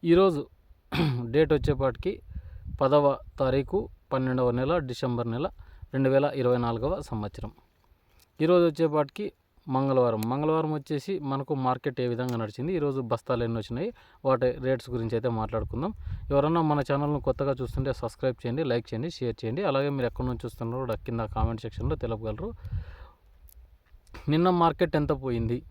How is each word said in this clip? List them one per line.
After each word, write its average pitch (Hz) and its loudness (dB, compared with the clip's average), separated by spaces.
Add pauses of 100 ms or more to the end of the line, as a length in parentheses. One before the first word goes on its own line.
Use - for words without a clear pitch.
ఈరోజు 170 6 (460)
<clears throat> 123 0
డేట్ 151 4
వచ్చేపాటికి 139 0 (600)
పదవ 143 6 (220)
తారీఖు, 135 0 (240)
పన్నెండవ 127 2
నెల, 131 2
డిసెంబర్ 123 -2
నెల, 139 -2 (440)
రెండు 135 4
వేల 139 4
ఇరవై 123 4
నాలుగవ 120 0
సంవత్సరం. 104 -8 (880)
ఈరోజు 175 6
వచ్చేపాటికి 156 0 (380)
మంగళవారం. 127 4
మంగళవారం 156 0
వచ్చేసి 151 -4
మనకు 139 -4
మార్కెట్ 127 -2
ఏ 123 0
విధంగా 120 -2
నడిచింది, 120 -4
ఈరోజు 143 0
బస్తాలు 120 -2
ఎన్ని 117 -2
వచ్చినాయి, 135 -6 (320)
వాటి 127 4
రేట్స్ 131 -2
గురించి 117 -2
అయితే 120 0
మాట్లాడుకుందాం. 113 -2 (380)
ఎవరన్నా 151 4
మన 151 2
ఛానల్ను 143 0
కొత్తగా 135 0
చూస్తుంటే 131 -2
సబ్స్క్రైబ్ - -4
చేయండి, 127 -2
లైక్ 120 -2
చేయండి, 120 -4
షేర్ 120 -4 (100)
చేయండి. 135 -2
అలాగే 143 2
మీరు 135 0
ఎక్కడి 127 -2
నుంచి 123 -4
చూస్తున్నారో 117 -6
కూడా 120 -2
కింద 117 -6
కామెంట్ 110 -2
సెక్షన్లో 120 -4
తెలపగలరు. 113 -6 (1800)
నిన్న 165 4
మార్కెట్ 170 2
ఎంత 147 0
పోయింది 120 -2